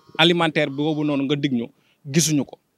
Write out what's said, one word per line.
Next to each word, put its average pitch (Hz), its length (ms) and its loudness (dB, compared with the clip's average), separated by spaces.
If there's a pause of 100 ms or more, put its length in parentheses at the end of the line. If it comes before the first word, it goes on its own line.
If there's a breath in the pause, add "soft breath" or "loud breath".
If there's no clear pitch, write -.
(180)
alimentaire 165 520 2
boobu 147 340 -2
noonu 143 200 0
nga 139 120 0
dig 143 180 -2
ñu, 117 120 -2 (400)
gisuñu 151 400 0
ko. - 140 -20 (180)